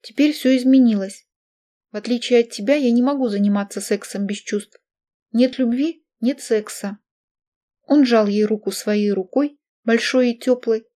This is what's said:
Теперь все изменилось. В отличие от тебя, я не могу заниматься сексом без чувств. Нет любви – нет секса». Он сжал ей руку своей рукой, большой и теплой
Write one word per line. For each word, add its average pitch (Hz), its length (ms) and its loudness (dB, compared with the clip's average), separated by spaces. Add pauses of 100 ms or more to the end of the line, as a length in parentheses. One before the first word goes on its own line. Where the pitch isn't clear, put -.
Теперь 294 320 0
все 262 240 0
изменилось. 240 680 2 (640)
В 208 60 -12
отличие 240 420 0
от 233 100 0
тебя, 214 240 -2
я 277 180 2
не 240 120 2
могу 262 240 0
заниматься 202 520 -2
сексом 202 460 -6
без 202 120 -6
чувств. - 440 -10 (500)
Нет 254 280 2
любви – 262 440 -2 (160)
нет 254 220 -2
секса». 214 560 -6 (880)
Он 285 220 4
сжал 226 200 4
ей 208 180 0
руку 208 280 -2
своей 208 400 -2
рукой, 254 480 -2 (240)
большой 233 480 0
и 233 80 -10
теплой 233 560 -2